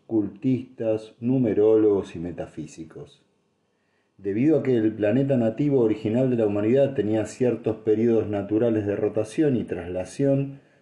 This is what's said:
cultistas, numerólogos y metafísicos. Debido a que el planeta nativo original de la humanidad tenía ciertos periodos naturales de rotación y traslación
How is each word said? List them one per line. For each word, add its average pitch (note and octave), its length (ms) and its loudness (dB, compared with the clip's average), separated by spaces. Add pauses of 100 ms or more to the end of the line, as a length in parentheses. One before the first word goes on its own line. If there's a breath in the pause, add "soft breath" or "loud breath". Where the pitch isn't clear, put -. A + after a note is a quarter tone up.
cultistas, A2 1120 -2
numerólogos A2 960 2
y E2+ 60 -10
metafísicos. - 1040 -14 (920)
Debido A#2+ 440 0
a - 20 -8
que B2+ 140 2
el A2 160 2
planeta B2 440 0
nativo C3 440 2
original A2+ 500 0
de A#2+ 60 0
la A2+ 100 2
humanidad A#2 480 2
tenía G#2+ 320 -2
ciertos A#2 520 -2
periodos A2 500 2
naturales G#2 580 0
de G2+ 80 -2
rotación G#2+ 600 0
y G2 80 -2
traslación F#2 960 -4 (220 loud breath)